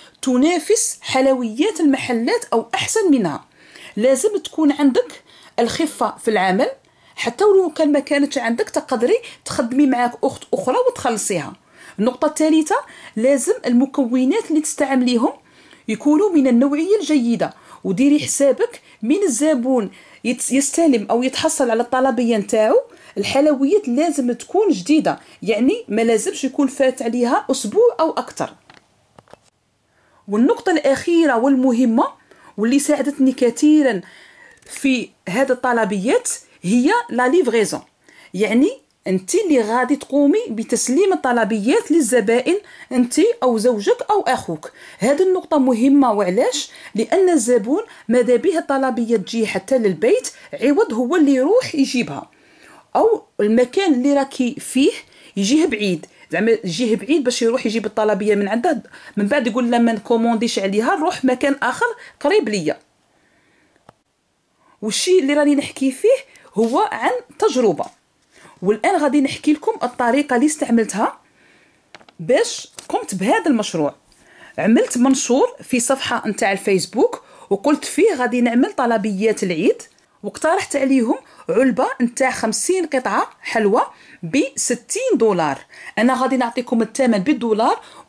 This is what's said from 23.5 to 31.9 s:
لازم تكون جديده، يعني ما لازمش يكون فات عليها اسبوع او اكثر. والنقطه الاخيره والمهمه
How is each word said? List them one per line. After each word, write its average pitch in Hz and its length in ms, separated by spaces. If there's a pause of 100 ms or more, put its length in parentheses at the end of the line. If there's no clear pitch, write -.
لازم 262 440
تكون 381 380
جديده، 202 500 (240)
يعني 247 440
ما 214 140
لازمش 226 420
يكون 269 240
فات 262 340
عليها 240 500
اسبوع 403 480
او 320 120
اكثر. - 420 (1700)
والنقطه 254 440
الاخيره 302 640
والمهمه 254 720 (500)